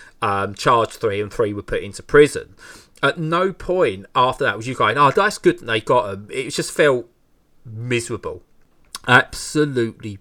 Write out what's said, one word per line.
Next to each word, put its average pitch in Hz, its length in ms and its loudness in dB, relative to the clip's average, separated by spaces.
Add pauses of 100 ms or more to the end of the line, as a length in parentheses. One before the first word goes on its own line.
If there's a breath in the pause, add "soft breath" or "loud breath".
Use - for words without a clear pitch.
(220 loud breath)
um, 101 320 -2
charged 117 400 2
three, 101 260 -4
and 104 140 -6
three 107 180 -2
were 101 120 -8
put 98 180 -4
into 98 220 -14
prison." - 500 2 (480 loud breath)
At 139 160 0
no 170 360 -2
point 139 600 -2
after 127 300 2
that 107 120 0
was 110 120 -10
you 127 80 -6
going, 123 240 0
"Oh, 143 100 6
that's 202 300 2
good - 200 2
that - 60 -16
they 113 160 -2
got 123 300 2
'em." 98 180 -12
It 131 220 -6
just - 200 -6
felt 135 380 2 (560)
miserable. 117 800 -6 (640)
Absolutely 123 1120 0